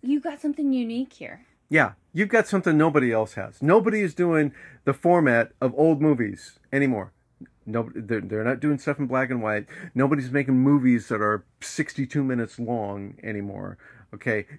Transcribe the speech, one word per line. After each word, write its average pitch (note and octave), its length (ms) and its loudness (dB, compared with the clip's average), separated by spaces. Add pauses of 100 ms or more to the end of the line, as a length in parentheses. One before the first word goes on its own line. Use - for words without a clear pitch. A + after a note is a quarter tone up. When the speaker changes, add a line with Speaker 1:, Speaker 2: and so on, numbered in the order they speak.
Speaker 1:
You C#4 200 0
got D4 180 -10
something D4 320 -2
unique B3 400 -4
here. - 340 -18 (220)
Speaker 2:
Yeah, C3+ 260 2 (200)
you've G3 160 -2
got A3+ 180 2
something F3 300 2
nobody D3 340 4
else A2 220 -2
has. - 280 -12
Nobody G#3 380 4
is F3+ 140 -2
doing D#3+ 400 0 (320)
the C#3 80 0
format C#3 680 4
of B2+ 160 0
old D3+ 260 4
movies A#2+ 560 -2 (140)
anymore. B2+ 400 0 (540)
No, A2+ 280 -4
they're, A2 280 -6
they're G#2+ 240 -6
not B2+ 160 -2
doing D3 180 0
stuff C#3+ 180 -4
in C#3+ 100 -4
black C3 220 0
and B2 140 -4
white. G#2+ 220 -2 (280)
Nobody's C3 380 2
making C3 260 2
movies B2+ 520 4
that A2 120 -2
are G#2+ 220 0 (160)
sixty-two C#3+ 640 -6
minutes B2 360 -4
long G2+ 640 -6
anymore. G2 560 -10 (340)
Okay, G#2+ 360 -4 (100)